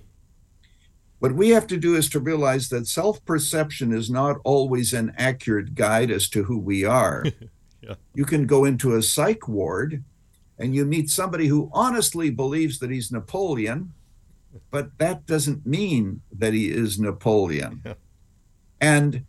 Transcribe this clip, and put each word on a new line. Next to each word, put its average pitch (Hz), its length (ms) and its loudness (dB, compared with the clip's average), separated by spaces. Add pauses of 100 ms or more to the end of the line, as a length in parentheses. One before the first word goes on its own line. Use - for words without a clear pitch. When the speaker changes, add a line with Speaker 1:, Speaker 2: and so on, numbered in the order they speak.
(1200)
Speaker 1:
What 131 160 0
we 208 140 4
have 220 180 6
to 185 100 -4
do 170 180 2
is 156 140 2
to 151 100 -2
realize 135 500 0
that 120 180 -4
self-perception 156 1040 -2
is 110 160 -2
not 139 340 0
always 131 480 2
an 113 260 -2
accurate 120 580 -2
guide 113 360 2
as 98 180 -2
to 104 160 0
who 117 120 -2
we 98 260 0
are. 98 460 2
Speaker 2:
<laughs> - 60 -6 (460)
Yeah. 101 140 -14 (180)
Speaker 1:
You 139 120 0
can 151 200 2
go 139 200 6
into 127 300 2
a 113 60 2
psych 180 460 0
ward 110 560 -4 (560)
and 131 160 -2
you 143 100 2
meet 151 240 0
somebody 175 380 0
who 143 260 2
honestly 202 560 0
believes 135 500 -2
that 127 120 -6
he's 117 200 -6
Napoleon, 147 800 -4 (760)
but 143 300 -6
that 170 260 -2
doesn't 147 400 -2
mean 135 560 0 (100)
that 110 220 -2
he 110 160 0
is 101 300 -2
Napoleon. 92 840 0
Speaker 2:
Yeah. 113 80 -10 (880)
Speaker 1:
And 147 500 2